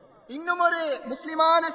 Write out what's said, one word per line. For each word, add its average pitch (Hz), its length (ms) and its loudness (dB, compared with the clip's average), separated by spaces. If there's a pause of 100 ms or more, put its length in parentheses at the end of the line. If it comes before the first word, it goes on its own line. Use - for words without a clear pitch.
(260)
இன்னும் 339 320 -4
ஒரு 330 460 0
முஸ்லிமான 320 720 2